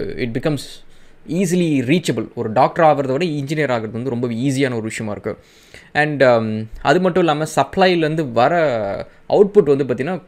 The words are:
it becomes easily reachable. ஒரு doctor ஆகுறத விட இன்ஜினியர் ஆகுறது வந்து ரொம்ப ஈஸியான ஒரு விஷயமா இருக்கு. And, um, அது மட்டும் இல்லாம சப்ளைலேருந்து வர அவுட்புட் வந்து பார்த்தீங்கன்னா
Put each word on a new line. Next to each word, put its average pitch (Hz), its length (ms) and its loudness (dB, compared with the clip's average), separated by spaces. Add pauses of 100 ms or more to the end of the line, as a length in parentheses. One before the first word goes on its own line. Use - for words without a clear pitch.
(200)
it 117 200 -4
becomes 147 200 -2 (680)
easily 170 540 0
reachable. 123 520 -2
ஒரு 113 200 -6
doctor 151 320 2
ஆகுறத 139 260 2
விட 147 140 -2
இன்ஜினியர் 147 440 -4
ஆகுறது 113 220 -4
வந்து 120 180 -6
ரொம்ப 120 180 -2
ஈஸியான 127 460 0
ஒரு 113 80 -4
விஷயமா 110 300 -6
இருக்கு. 101 260 -8 (560)
And, 147 300 0
um, 113 420 2 (160)
அது 151 200 4
மட்டும் 185 220 2
இல்லாம 156 220 0 (100)
சப்ளைலேருந்து 160 760 0
வர 120 760 0 (220)
அவுட்புட் 185 460 4
வந்து 139 80 0
பார்த்தீங்கன்னா 131 440 -4